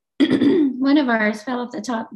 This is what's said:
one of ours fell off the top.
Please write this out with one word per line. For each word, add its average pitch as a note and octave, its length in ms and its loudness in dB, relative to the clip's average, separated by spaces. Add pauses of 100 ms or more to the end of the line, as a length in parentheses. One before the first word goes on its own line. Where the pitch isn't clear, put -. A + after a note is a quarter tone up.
(800)
one C#4 180 2
of C#4 120 2
ours G#3+ 340 0
fell B3 180 -6
off A#3+ 100 -10
the G#3 100 -10
top. A3+ 340 -6